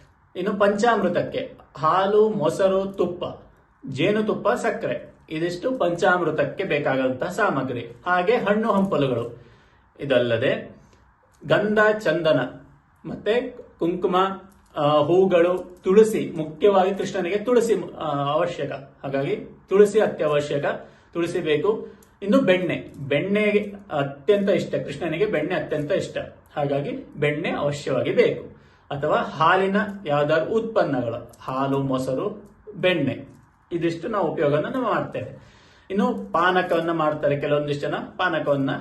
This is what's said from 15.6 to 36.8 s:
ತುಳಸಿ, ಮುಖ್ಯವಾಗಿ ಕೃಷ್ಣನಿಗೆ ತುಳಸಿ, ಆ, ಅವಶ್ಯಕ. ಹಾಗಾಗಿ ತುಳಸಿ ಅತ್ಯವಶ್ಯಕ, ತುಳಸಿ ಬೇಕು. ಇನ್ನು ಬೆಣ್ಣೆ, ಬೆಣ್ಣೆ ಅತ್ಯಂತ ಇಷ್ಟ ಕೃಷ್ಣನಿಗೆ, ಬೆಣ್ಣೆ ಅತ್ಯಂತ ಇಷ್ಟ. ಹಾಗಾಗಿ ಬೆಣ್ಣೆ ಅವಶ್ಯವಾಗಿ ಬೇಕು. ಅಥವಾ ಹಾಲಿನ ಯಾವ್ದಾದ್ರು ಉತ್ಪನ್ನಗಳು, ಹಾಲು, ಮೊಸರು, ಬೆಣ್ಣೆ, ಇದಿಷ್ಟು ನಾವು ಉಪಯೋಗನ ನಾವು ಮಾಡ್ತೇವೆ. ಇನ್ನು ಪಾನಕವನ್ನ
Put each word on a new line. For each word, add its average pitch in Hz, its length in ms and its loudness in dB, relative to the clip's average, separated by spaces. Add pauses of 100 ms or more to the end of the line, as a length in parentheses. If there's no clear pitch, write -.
ತುಳಸಿ, 190 540 4
ಮುಖ್ಯವಾಗಿ 190 580 2
ಕೃಷ್ಣನಿಗೆ 190 420 -4
ತುಳಸಿ, 220 360 2 (240)
ಆ, 143 360 -2
ಅವಶ್ಯಕ. 156 380 -2
ಹಾಗಾಗಿ 139 640 -4 (340)
ತುಳಸಿ 202 300 6
ಅತ್ಯವಶ್ಯಕ, 151 680 0 (480)
ತುಳಸಿ 170 260 -2
ಬೇಕು. 156 480 0 (340)
ಇನ್ನು 208 180 4
ಬೆಣ್ಣೆ, 180 580 0
ಬೆಣ್ಣೆ 202 760 0 (180)
ಅತ್ಯಂತ 196 580 0
ಇಷ್ಟ - 260 0
ಕೃಷ್ಣನಿಗೆ, 160 500 -4
ಬೆಣ್ಣೆ 175 300 -2
ಅತ್ಯಂತ 147 360 -4
ಇಷ್ಟ. - 260 -2 (400)
ಹಾಗಾಗಿ 143 340 -2
ಬೆಣ್ಣೆ 151 580 -4
ಅವಶ್ಯವಾಗಿ 143 640 -2
ಬೇಕು. - 320 2 (480)
ಅಥವಾ 147 260 0
ಹಾಲಿನ 190 600 2 (280)
ಯಾವ್ದಾದ್ರು 147 480 2
ಉತ್ಪನ್ನಗಳು, 135 800 -2 (100)
ಹಾಲು, 135 360 -2
ಮೊಸರು, 135 800 -4 (200)
ಬೆಣ್ಣೆ, 170 640 -2 (320)
ಇದಿಷ್ಟು 170 360 -4
ನಾವು 196 240 -2
ಉಪಯೋಗನ 151 420 0
ನಾವು 240 220 -2
ಮಾಡ್ತೇವೆ. 143 440 -6 (520)
ಇನ್ನು 220 400 -2
ಪಾನಕವನ್ನ 175 600 2